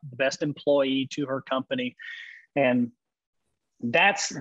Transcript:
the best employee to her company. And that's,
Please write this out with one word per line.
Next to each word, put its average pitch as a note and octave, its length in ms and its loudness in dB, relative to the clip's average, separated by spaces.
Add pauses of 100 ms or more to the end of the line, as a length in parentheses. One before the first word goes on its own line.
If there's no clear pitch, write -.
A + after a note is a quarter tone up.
the B2 80 -16
best C3+ 260 0
employee C3+ 720 2
to D3 140 -4
her C3 140 -4
company. C3 540 -4 (600)
And B2 360 4 (920)
that's, F3 600 2